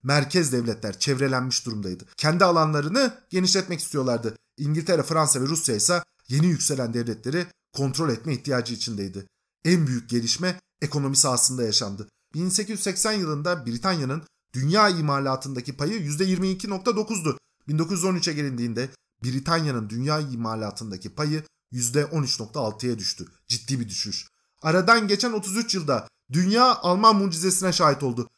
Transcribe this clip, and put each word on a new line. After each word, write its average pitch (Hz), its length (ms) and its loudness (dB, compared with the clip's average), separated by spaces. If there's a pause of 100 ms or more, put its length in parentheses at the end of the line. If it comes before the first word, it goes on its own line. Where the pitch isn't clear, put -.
Merkez 143 480 2
devletler 113 480 -2
çevrelenmiş 131 640 0
durumdaydı. 101 400 -6 (120)
Kendi 170 280 4
alanlarını 170 720 2 (120)
genişletmek 185 500 0
istiyorlardı. 117 560 -2 (220)
İngiltere, 160 460 0
Fransa 156 380 2
ve 131 40 -2
Rusya 143 300 0
ise 170 280 2 (240)
yeni 147 180 2
yükselen 135 480 0
devletleri 120 540 -4 (260)
kontrol 139 360 -2
etme 120 240 -4
ihtiyacı 123 400 -2
içindeydi. 98 540 -8 (380)
En 160 220 4
büyük 117 220 -4
gelişme 120 500 -2 (220)
ekonomi 139 360 0
sahasında 127 460 2
yaşandı. 104 460 -2 (240)
Bin 175 160 -2
sekiz 190 200 -2
yüz 214 140 -6
seksen 196 280 0
yılında 160 540 -2
Britanya'nın 143 580 -2 (300)
dünya 170 360 4
imalatındaki 139 880 -2
payı 185 240 -2
yüzde 147 220 -2
yirmi 185 260 0
iki 190 200 -4
nokta 196 260 0
dokuzdu. 170 420 -2 (300)
Bin 151 120 0
dokuz 170 180 0
yüz 170 60 0
on 185 120 2
üçe 165 180 -2
gelindiğinde 127 560 -2 (340)
Britanya'nın 135 680 0
dünya 135 300 -2
imalatındaki 110 960 -6
payı 151 280 -2 (280)
yüzde 123 340 0
on 147 180 -2
üç - 160 -2
nokta 113 200 -8
altıya 117 400 -2
düştü. 92 260 -6 (220)
Ciddi 123 320 -2
bir 110 100 -6
düşüş. - 380 -8 (340)
Aradan 185 460 4
geçen 202 260 0
otuz 202 240 -4
üç 226 180 -2
yılda 143 320 -2 (240)
dünya 208 440 4
Alman 202 400 6
mucizesine 185 560 2
şahit 143 320 4
oldu. 120 340 -2